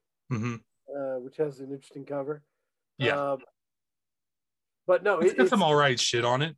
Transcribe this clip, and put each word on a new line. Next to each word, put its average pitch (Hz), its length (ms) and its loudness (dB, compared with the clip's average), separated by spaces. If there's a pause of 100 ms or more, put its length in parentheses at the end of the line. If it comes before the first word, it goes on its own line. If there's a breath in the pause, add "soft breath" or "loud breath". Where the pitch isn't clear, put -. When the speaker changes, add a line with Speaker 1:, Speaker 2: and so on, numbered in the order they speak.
(300)
Speaker 1:
Mm-hmm. 117 260 -4 (380)
Speaker 2:
uh, 135 260 -6
which 131 180 -16
has 147 220 -4
an 135 120 -12
interesting 139 320 -14
cover. 143 380 -8 (560)
Speaker 1:
Yeah. 139 340 -2
Speaker 2:
Um, 135 60 -6 (1500)
but 175 160 2
no, 190 180 0
Speaker 1:
It's 185 120 4
Speaker 2:
it, - 40 -8
Speaker 1:
got 214 120 4
some 226 120 2
Speaker 2:
it's 175 60 4
Speaker 1:
all 151 80 4
right 143 260 4
shit 117 240 0
on 127 180 2
it. 160 160 -6